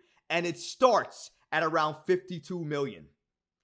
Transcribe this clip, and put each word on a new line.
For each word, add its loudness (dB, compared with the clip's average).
and 0
it -4
starts 2
at 2
around 0
fifty-two -4
million. -4